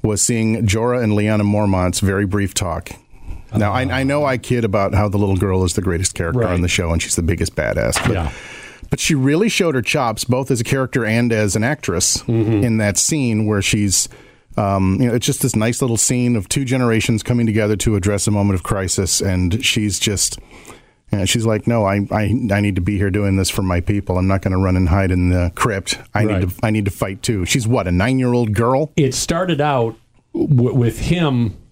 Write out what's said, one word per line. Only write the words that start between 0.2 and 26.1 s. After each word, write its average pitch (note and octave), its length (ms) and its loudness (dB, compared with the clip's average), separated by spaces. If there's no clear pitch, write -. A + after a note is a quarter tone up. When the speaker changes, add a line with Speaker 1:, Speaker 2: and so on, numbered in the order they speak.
Speaker 1:
seeing A2+ 440 0
Jorah A#2 380 0
and G#2+ 100 2
Lyanna G#2 300 2
Mormont's G2+ 560 2
very G2 260 2
brief G2 280 -2
talk. E2+ 360 -4
Now, G#2 160 0
I, B2 120 -2
I C3 200 -2
know C#3+ 220 0
I C3 120 0
kid A#2+ 280 -2
about G2 300 0
how G#2 120 2
the G2+ 100 -2
little G2 200 2
girl F#2 260 2
is F2+ 100 0
the - 80 -2
greatest F2+ 340 -2
character D3 260 -2
Speaker 2:
Right. G#2+ 120 0
Speaker 1:
on F2+ 80 0
the F2 60 0
show, F2 240 -2
and - 100 0
she's - 140 -4
the A2 80 -2
biggest F2 320 -2
badass. A1+ 480 -2
But, A2+ 100 0
Speaker 2:
Yeah. F2 180 -2
Speaker 1:
but - 100 -2
she - 160 0
really C#3+ 340 2
showed E3 260 0
her B2+ 60 0
chops, A#2+ 420 -2
both B2+ 280 -2
as A#2+ 80 0
a A#2 40 -2
character C3 420 0
and A2+ 260 2
as G#2+ 240 0
an G#2+ 80 0
actress, A2+ 540 -2
Speaker 2:
Mm-hmm. A2+ 360 2
Speaker 1:
in A2+ 140 2
that G#2 200 0
scene A#2 480 0
where G#2 160 0
she's, G2+ 480 0
um, G2 440 2
you B2 60 2
know, A#2 60 0
it's A#2 120 0
just - 160 -2
this B2 140 0
nice A2+ 260 0
little A#2 160 0
scene B2 380 2
of G#2 140 -4
two C#3 160 -2
generations A#2 580 2
coming A#2+ 220 0
together G#2+ 320 2
to G#2+ 180 2
address G2+ 320 0
a G#2+ 40 2
moment G2+ 240 2
of F2 80 -2
crisis, F#2+ 580 -2
and F#2 420 0
she's G#2 360 0
just, - 380 -2
you G2+ 80 0
know, G2 60 0
she's A2+ 200 0
like, G#2+ 220 0
"No, A#2 180 2
I, G2+ 260 2
I, G2+ 220 0
I G2+ 100 2
need G#2 140 0
to F2+ 60 -2
be G2+ 160 0
here G2 140 0
doing G2+ 260 0
this F#2+ 120 0
for - 140 -4
my F#2 160 0
people. G2 380 -2
I'm F#2 100 2
not F#2+ 140 0
gonna F#2 160 0
run F#2 180 2
and F#2 140 2
hide F#2+ 220 2
in F2+ 180 2
the F2 260 2
crypt. - 420 -2